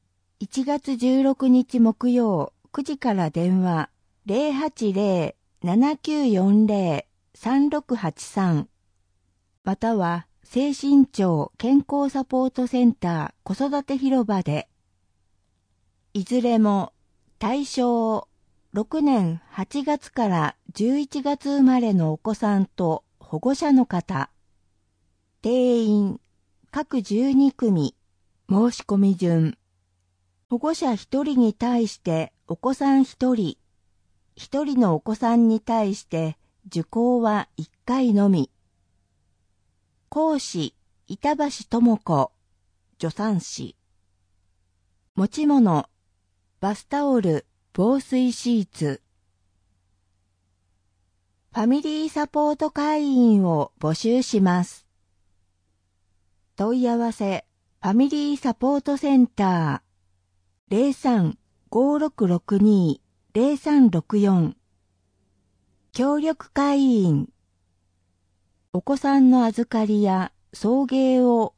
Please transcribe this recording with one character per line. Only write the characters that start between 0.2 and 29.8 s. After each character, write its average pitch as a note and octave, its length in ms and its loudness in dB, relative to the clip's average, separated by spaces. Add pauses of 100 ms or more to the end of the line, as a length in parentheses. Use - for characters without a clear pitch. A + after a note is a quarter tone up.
一 B3+ 240 -8
月 C#4 320 -4
十 B3+ 260 2
六 C4+ 260 0
日 B3+ 300 2
木 A#3 320 2
曜、 A3 440 0 (180)
九 D4 100 -6
時 C#4 160 -8
か A#3+ 160 -2
ら F3 160 -2
電 F3+ 320 0
話、 E3+ 280 -2 (360)
零 C4 240 -2
八 C4+ 420 -4
零 F#3+ 440 -2 (260)
七 B3 360 2
九 D4+ 280 -2
四 G3+ 400 4
零 F#3+ 400 -2 (260)
三 C#4 360 0
六 D4 260 -4
八 F3 300 -6
三。 F3 440 -2 (920)
ま F#3 140 -4
た A3+ 180 -2
は、 F3 320 -2 (180)
精 C#4 300 -2
神 C#4 320 4
庁 E3+ 500 -2
健 B3+ 200 0
康 C#4+ 340 -2
サ C4+ 160 -6
ポ C4 200 0
ー C4 40 -4
ト B3+ 160 -4
セ B3 180 0
ン A#3 80 4
タ E3 420 -6 (100)
ー F#3+ 100 -8
子 - 0 -
育 C#4+ 280 -4
て C#4 140 -6
広 C4 300 0
場 G3 160 -2
で。 D3 260 -6 (1400)
い G3 120 -4
ず A#3+ 180 -2
れ A#3 160 2
も、 G3+ 340 0 (460)
対 C4+ 260 -4
象、 A#3 640 -2 (460)
六 A3 260 -4
年 G3+ 480 0
八 C4+ 340 -8
月 D4 300 -4
か A#3 160 -2
ら D#3+ 280 -2 (180)
十 B3 240 -2
一 C#4+ 240 -6
月 C#4+ 340 -4
生 C#4 60 4
ま B3+ 180 4
れ A3 140 0
の D#3+ 180 0
お D#3 60 -8
子 A3 160 -6
さ G#3 240 -2
ん G3 80 0
と E3 360 -4 (160)
保 - 200 -10
護 B3+ 160 -2
者 D4 180 0
の C4 140 6
方。 E3+ 440 -6 (1080)
定 A#3+ 440 2
員、 G#3 360 0 (500)
各 C#4+ 300 -6
十 A3+ 320 -2
二 C4+ 200 4
組。 F3+ 420 -2 (560)
申 G#3+ 220 2
し - 100 -14
込 G3+ 160 -2
み G3 180 2
順。 E3 400 0 (920)